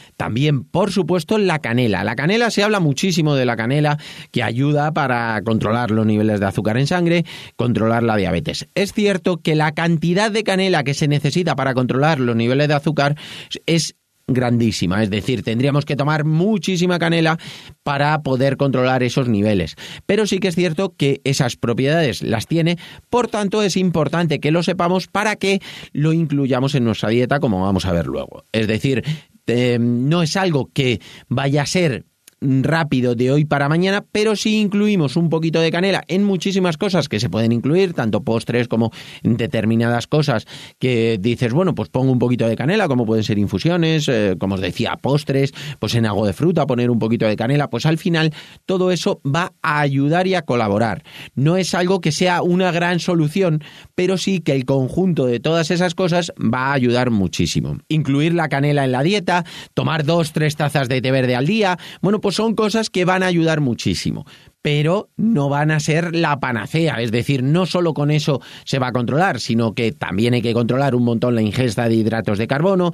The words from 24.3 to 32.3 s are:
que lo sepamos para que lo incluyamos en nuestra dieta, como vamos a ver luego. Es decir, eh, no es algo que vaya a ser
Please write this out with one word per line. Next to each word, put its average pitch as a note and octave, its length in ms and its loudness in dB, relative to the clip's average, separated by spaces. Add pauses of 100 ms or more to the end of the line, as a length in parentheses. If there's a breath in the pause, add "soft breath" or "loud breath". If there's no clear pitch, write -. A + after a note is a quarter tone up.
que D3 100 -2
lo E3 140 2
sepamos F3+ 420 0
para G#3 300 -2
que G3 260 0 (320 loud breath)
lo D#3 200 0
incluyamos C#3 600 0
en C3 100 2
nuestra A2 260 0
dieta, B2 300 2
como A2 220 0
vamos F#2+ 240 0
a F#2 60 -2
ver E2+ 160 0
luego. C#2 360 -8 (100)
Es A2 120 0
decir, A2 380 0 (420 loud breath)
eh, A#2+ 340 2
no B2 440 0
es D3+ 120 -2
algo F3+ 380 -2
que B2+ 260 0 (300 loud breath)
vaya C#3 320 0
a C#3+ 60 -2
ser D3+ 380 0 (340)